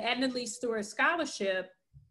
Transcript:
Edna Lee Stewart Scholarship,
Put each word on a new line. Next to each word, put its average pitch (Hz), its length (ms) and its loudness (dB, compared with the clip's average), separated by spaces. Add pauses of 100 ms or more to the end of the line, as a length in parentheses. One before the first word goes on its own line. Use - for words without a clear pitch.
Edna 240 260 2
Lee 247 180 -4
Stewart 220 380 -2
Scholarship, 254 840 0 (420)